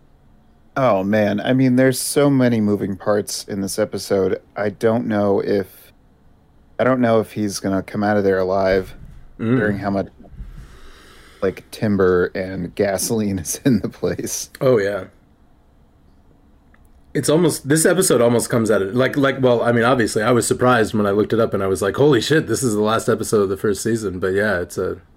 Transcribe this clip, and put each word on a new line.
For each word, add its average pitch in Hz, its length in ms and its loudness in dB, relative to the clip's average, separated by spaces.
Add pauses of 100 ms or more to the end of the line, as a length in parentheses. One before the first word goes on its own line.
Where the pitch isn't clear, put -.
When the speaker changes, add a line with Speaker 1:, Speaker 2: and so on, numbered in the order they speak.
(760)
Speaker 1:
Oh, 104 280 2
man. 101 360 0
I 127 140 -2
mean, 131 240 2
there's 131 220 4
so 147 300 0
many 123 320 2
moving 104 340 -2
parts - 500 -2
in 101 160 -6
this 98 180 -6
episode. 98 600 -2 (160)
I 104 140 -4
don't 113 380 0
know 104 340 0
if, - 500 -4 (880)
I 110 60 0
don't 127 180 2
know 113 180 4
if 104 120 -2
he's 104 280 -4
gonna 98 220 -2
come 107 220 -6
out 104 140 2
of 104 60 2
there 95 140 2
alive 95 560 0 (460)
Speaker 2:
Mm. 113 180 0
Speaker 1:
during 107 220 0
how 101 100 -6
much, 95 200 -2 (1300)
like, 95 300 -4
timber 92 540 2 (100)
and 92 400 -8
gasoline 101 640 -2
<laughs> - 0 -
is - 260 -8
in 120 140 4
the 110 100 -6
place. - 600 -6 (100)
Speaker 2:
Oh, 131 160 4
yeah. 98 280 -2 (2000)
It's 127 160 -2
almost, 151 380 0
this 156 180 2
episode 175 360 2
almost 117 280 2
comes 113 200 0
out 104 140 2
of, 95 120 -6
like, 127 220 0
like, 135 240 0
well, 120 220 4
I 120 80 2
mean, 117 120 2
obviously, 113 380 0
I 113 100 2
was 120 160 2
surprised 120 460 2
when 104 140 0
I 98 40 2
looked 104 220 0
it 110 60 2
up 113 140 0
and 98 100 -2
I 98 40 -2
was 95 140 -2
like, 98 140 0
"Holy 139 260 4
shit, 151 240 0
this 110 160 -4
is 117 140 0
the 104 60 0
last 110 280 0
episode 107 320 0
of 98 80 0
the 98 80 -4
first 101 240 -2
season." 110 380 -4
But 92 140 -2
yeah, 101 260 0
it's 87 180 -10
a, 92 220 -4 (180)